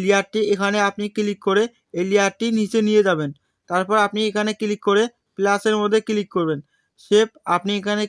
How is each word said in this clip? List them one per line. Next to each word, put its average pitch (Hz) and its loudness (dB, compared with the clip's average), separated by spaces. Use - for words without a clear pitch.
লেয়ারটি 196 0
এখানে 202 0
আপনি 202 -8
ক্লিক 208 -2
করে 202 2
এই 180 0
লেয়ারটি 196 0
নিচে 214 0
নিয়ে 214 4
যাবেন। 156 -2
তারপর 185 0
আপনি 202 -4
এখানে 208 -2
ক্লিক 208 -2
করে 202 4
প্লাসের 202 0
মধ্যে 208 0
ক্লিক 208 -2
করবেন, 160 0
শেপ 220 2
আপনি 196 -2
এখানে 208 -2